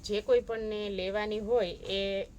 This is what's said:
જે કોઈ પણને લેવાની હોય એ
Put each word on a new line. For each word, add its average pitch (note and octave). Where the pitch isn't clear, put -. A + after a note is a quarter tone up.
જે G#3
કોઈ B3
પણને G#3+
લેવાની G#3
હોય A3
એ G3